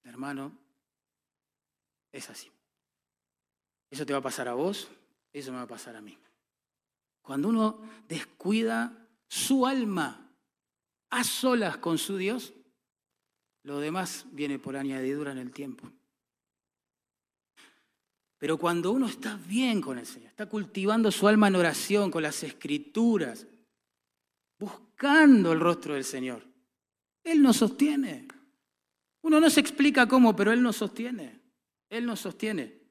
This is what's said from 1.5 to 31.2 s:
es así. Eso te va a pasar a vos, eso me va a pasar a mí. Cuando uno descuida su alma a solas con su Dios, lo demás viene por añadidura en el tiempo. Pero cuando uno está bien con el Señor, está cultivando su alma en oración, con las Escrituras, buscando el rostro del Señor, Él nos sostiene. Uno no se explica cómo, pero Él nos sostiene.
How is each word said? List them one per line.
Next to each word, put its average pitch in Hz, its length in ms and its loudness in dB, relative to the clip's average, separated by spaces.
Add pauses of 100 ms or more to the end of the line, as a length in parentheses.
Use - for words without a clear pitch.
es 135 180 -18
así. - 220 -20 (1400)
Eso 139 160 -10
te 139 80 -4
va 139 60 -2
a 135 40 -10
pasar 123 240 -6
a 120 60 -6
vos, 175 360 -4 (420)
eso 131 200 -14
me 127 60 -12
va 123 60 -12
a 120 40 -14
pasar 117 280 -18
a 107 60 -20
mí. 101 160 -20 (1040)
Cuando 233 260 -6
uno 220 320 0 (280)
descuida 226 1000 -4 (200)
su 269 380 0
alma 208 640 -4 (800)
a 247 140 -2
solas 240 540 -2
con 165 200 -2
su 196 200 -6
Dios, 202 360 -6 (1080)
lo 143 160 -10
demás 165 520 -6
viene 143 280 -6
por 135 160 -10
añadidura 139 560 -6
en 131 60 -10
el 123 140 -12
tiempo. - 380 -14 (2500)
Pero 156 200 -4
cuando 170 340 -2
uno 254 160 0
está 214 300 -10
bien 208 420 -2
con 131 180 -8
el - 80 -14
Señor, - 260 -20
está 214 160 -12
cultivando 208 640 0
su 196 180 2
alma 214 180 6
en 190 80 4
oración, 180 560 0
con 165 120 -4
las 151 200 -6
Escrituras, 151 1040 -2 (1120)
buscando 262 960 6
el 160 80 2
rostro 170 320 0
del 135 100 -6
Señor, 127 420 -10 (800)
Él 330 180 4
nos 254 160 8
sostiene. 247 680 0 (960)
Uno 311 180 4
no 320 100 8
se 294 120 4
explica 277 480 2
cómo, 247 260 8
pero 202 160 2
Él 240 100 2
nos 240 140 0
sostiene. 208 640 -8 (500)